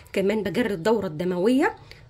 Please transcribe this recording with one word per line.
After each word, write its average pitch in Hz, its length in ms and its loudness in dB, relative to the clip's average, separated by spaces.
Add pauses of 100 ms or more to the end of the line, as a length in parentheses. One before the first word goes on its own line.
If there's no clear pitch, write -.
(120)
كمان 202 300 0
بجري 208 320 -2
الدورة 196 320 0
الدموية، 185 680 0 (340)